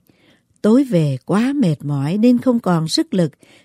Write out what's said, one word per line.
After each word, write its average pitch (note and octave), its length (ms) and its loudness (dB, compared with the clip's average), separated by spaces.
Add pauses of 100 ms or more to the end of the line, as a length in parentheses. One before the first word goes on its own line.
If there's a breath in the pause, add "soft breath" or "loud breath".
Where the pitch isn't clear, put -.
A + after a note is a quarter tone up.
(640 soft breath)
tối A#3+ 220 4
về D#3 400 -2
quá A3+ 280 -2
mệt G3+ 320 0
mỏi C#3+ 340 -4
nên A#3+ 200 4
không A#3+ 220 0
còn E3 280 -2
sức D#4+ 260 -2
lực E3+ 180 0 (320 soft breath)